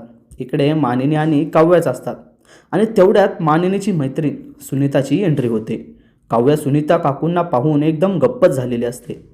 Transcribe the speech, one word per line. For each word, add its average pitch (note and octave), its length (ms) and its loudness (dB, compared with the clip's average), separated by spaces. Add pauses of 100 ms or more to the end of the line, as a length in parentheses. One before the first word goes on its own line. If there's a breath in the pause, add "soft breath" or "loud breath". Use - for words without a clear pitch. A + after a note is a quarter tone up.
(380)
इकडे C#3+ 340 -2
मानिनी C3+ 420 0
आणि D3+ 300 0
काव्याच E3 420 4
असतात B2 300 -6 (560 soft breath)
आणि F#3+ 120 0 (120)
तेवढ्यात G3 460 4
मानिनीची F#3 500 0
मैत्रीण C#3+ 420 -2 (260)
सुनीताची C#3 600 0
एंट्री C#3 260 0
होते. A2 280 -4 (540 soft breath)
काव्या B2 260 2
सुनीता D3+ 400 0
काकूंना D#3 480 -2
पाहून D3 380 0
एकदम D#3+ 360 0
गप्पच C3+ 320 2
झालेली B2 340 -4
असते, - 300 -8 (200)